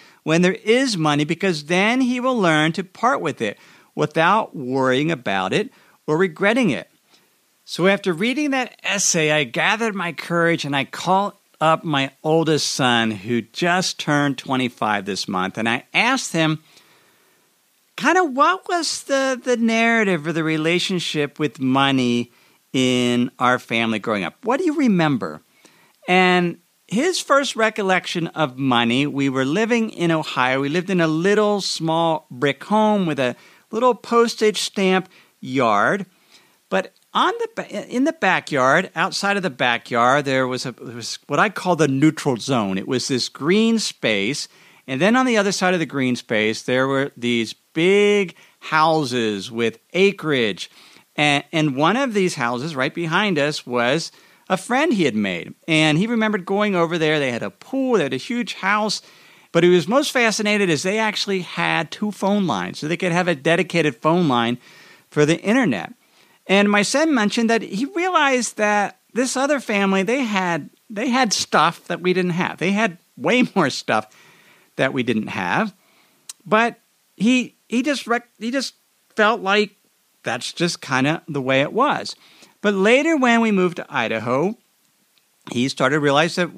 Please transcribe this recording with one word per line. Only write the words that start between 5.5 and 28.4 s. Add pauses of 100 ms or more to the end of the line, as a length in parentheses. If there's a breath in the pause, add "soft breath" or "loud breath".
it (360 soft breath)
or
regretting
it. (760 soft breath)
So
after
reading
that
essay,
I
gathered
my
courage
and
I
called (260)
up
my (120)
oldest
son,
who
just
turned
twenty-five
this
month,
and
I
asked
him (1300 soft breath)
kind
of
what
was
the,
the
narrative
or
the
relationship
with
money (420 soft breath)
in
our
family
growing
up.
What
do
you
remember? (640 soft breath)
And (280)
his
first
recollection
of